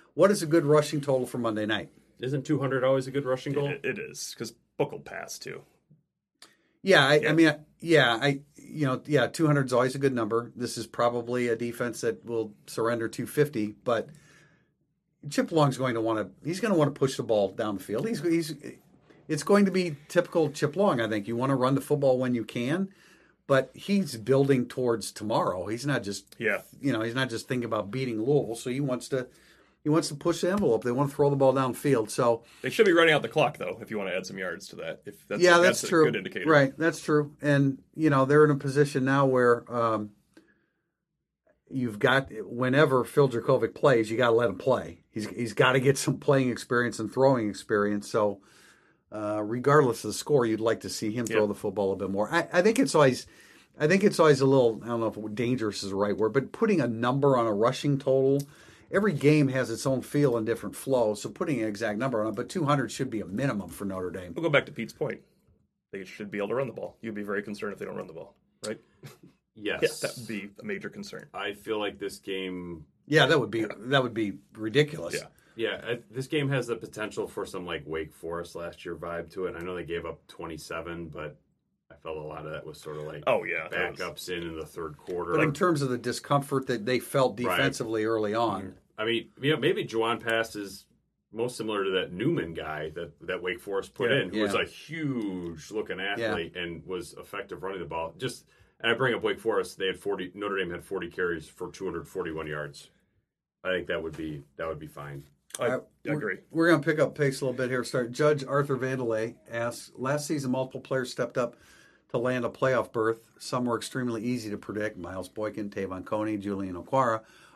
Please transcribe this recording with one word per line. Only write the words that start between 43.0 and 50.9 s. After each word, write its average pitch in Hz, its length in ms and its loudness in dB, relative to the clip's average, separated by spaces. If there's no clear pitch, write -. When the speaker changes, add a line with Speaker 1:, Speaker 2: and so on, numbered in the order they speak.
Speaker 1:
Phil 143 240 4
Jurkovec 117 460 0
plays, 117 360 4
you 113 60 -4
gotta 120 180 4
let 117 140 6
him 95 100 -6
play. 98 420 0
He's, 104 180 -6
he's 113 240 -6
gotta 131 280 4
get 135 180 2
some 143 200 0
playing 135 320 2
experience 120 480 -2
and 107 140 -6
throwing 127 360 4
experience. 104 640 0
So, 104 300 0
uh, 107 300 -4
regardless 123 640 4
of 110 60 -6
the 101 40 -4
score, 139 320 2
you'd 110 140 0
like 110 200 0
to 98 100 -8